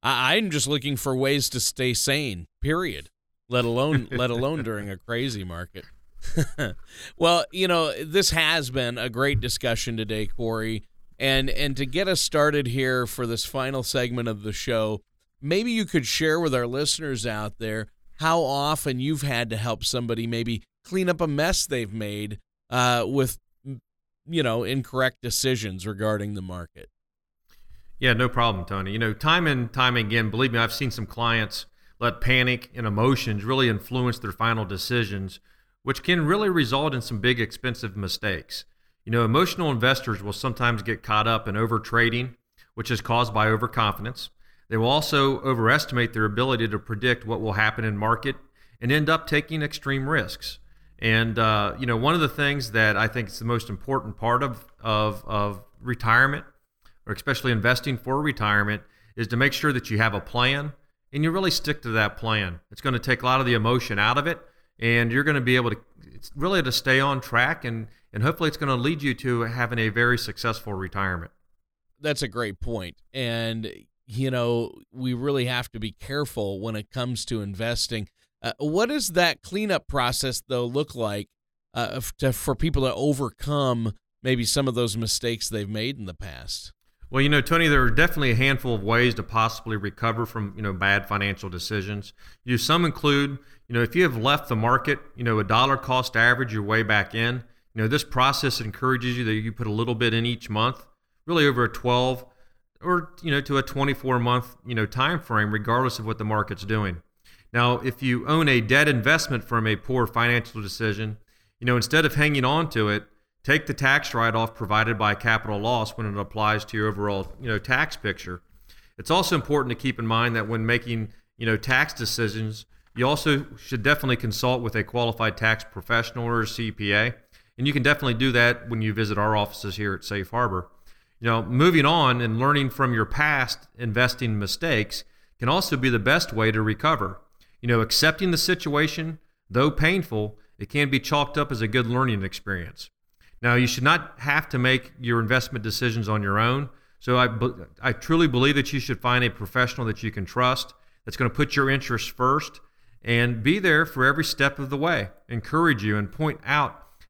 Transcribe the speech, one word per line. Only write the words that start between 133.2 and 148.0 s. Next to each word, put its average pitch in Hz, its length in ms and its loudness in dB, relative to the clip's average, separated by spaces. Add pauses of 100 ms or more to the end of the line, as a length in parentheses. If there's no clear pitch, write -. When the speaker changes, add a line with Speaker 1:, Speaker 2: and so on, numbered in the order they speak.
Speaker 2:
investing 117 600 0
mistakes 107 640 -2 (340)
can 120 120 0
also 165 280 2
be 127 120 2
the 117 100 2
best 131 340 2
way 110 180 4
to 110 100 2
recover. 107 580 0 (420)
You 120 60 -4
know, 120 120 4
accepting 160 520 2
the 160 60 2
situation, 160 800 0 (300)
though 135 220 4
painful, 147 640 0 (220)
it 104 80 -10
can 147 220 0
be 135 100 2
chalked 147 380 0
up 147 120 0
as 117 120 -4
a 113 60 0
good 117 200 2
learning 120 360 0
experience. 92 640 -8 (520)
Now, 120 140 4
you 123 120 4
should 123 160 -2
not 156 360 2
have 143 300 0
to 131 100 0
make 127 400 2
your 117 220 2
investment 120 420 0
decisions 110 460 -2
on 107 140 2
your 98 160 2
own. 131 300 2 (300)
So 127 180 2
I 123 100 4
be-, 113 260 -2 (280)
I 123 120 0
truly 165 340 4